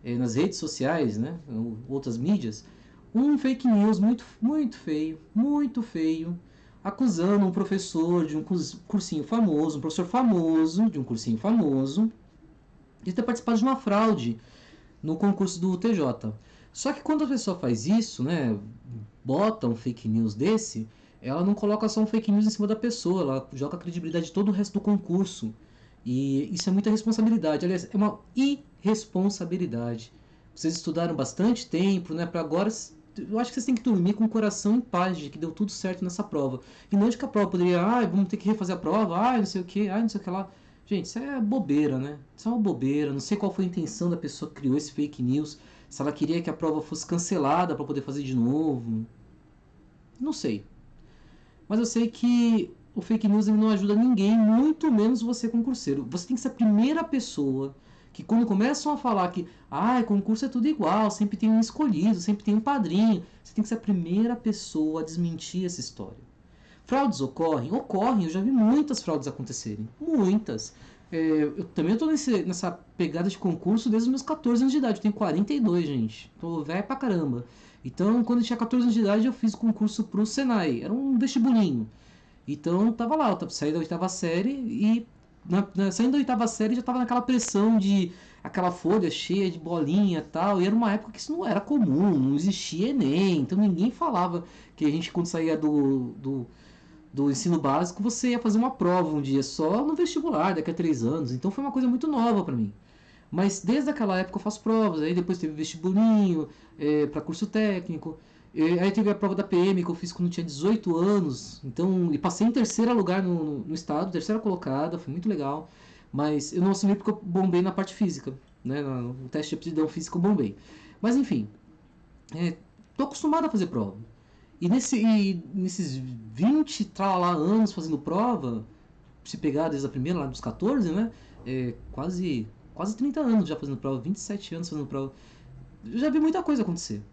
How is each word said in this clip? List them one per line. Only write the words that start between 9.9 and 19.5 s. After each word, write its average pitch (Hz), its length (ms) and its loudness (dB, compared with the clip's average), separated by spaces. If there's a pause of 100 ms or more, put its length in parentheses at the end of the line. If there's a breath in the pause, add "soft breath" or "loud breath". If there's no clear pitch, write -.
famoso 175 840 4
de 156 80 -6
um 131 60 -2
cursinho 113 340 -2
famoso, 165 720 2 (960)
de 185 80 -4
ter 226 100 -2
participado 233 360 0
de 202 40 4
uma 262 140 4
fraude 202 600 0 (640 loud breath)
no 156 140 -2
concurso 196 460 0
do 185 160 0
T 226 180 0
J. 120 400 -2 (380 soft breath)
Só - 200 -4
que 277 100 -8
quando 302 200 0
a 277 60 0
pessoa 226 280 -2
faz 120 300 -2
isso, 214 380 0
né, 135 340 0 (680)
bota 151 440 0